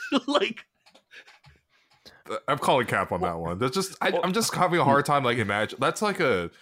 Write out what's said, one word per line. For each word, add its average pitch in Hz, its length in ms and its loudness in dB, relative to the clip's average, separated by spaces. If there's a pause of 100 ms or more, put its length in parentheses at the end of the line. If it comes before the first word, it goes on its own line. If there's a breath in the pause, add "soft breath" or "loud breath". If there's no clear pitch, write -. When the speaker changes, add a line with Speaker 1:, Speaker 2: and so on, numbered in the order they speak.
(100)
Speaker 1:
<laughs> 262 160 0
Like, 285 380 -2 (1800 loud breath)
Speaker 2:
I'm 139 120 0
calling 139 280 2
cap 98 260 0
on 90 100 -2
that 85 160 -2
one. 85 200 -4
That's 131 160 0
just, 190 260 -4
I, 196 100 0
Speaker 1:
Well, 175 140 0
Speaker 2:
I'm 185 80 0
just 220 220 -2
having 175 240 2
a 139 60 4
hard 139 200 4
time, 143 200 2
like, 120 140 2
imagine. 104 420 -2
That's 156 200 0
like 202 200 -2
a, 95 300 2 (120)